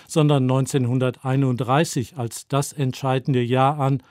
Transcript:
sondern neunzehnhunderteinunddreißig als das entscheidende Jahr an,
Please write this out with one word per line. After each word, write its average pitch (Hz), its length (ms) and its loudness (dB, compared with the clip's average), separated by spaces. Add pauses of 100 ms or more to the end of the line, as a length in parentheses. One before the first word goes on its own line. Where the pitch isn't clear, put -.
sondern 147 380 2
neunzehnhunderteinunddreißig 131 1700 0
als 117 300 -10
das 143 260 -2
entscheidende 131 680 -2
Jahr 131 380 0
an, 135 320 0